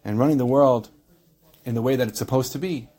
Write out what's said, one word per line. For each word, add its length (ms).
and 140
running 200
the 80
world 420
in 120
the 60
way 120
that 140
it's 100
supposed 340
to 60
be 300